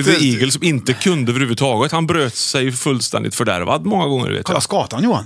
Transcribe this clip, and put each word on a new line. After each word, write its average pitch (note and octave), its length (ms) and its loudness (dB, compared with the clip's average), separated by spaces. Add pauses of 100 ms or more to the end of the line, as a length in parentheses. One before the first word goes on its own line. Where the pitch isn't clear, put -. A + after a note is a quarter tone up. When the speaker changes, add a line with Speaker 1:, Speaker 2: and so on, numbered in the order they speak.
Speaker 1:
lite D#3+ 180 4
Speaker 2:
the D3 120 4
Eagle B2 180 0
som C#3 120 -2
inte C#3+ 300 0
kunde C#3 400 2
överhuvudtaget. B2+ 600 0
Han E3 140 0
bröt D3+ 280 0
sig - 300 -2
ju C3 80 -2
fullständigt A2+ 640 -2
fördärvad A2 520 0
många G3 200 0
gånger, C3 240 -2
vet G2 140 -4
Speaker 1:
Kolla F3 120 0
Speaker 2:
jag. - 60 -2
Speaker 1:
skatan, D3+ 420 -2
Johan. E3+ 220 0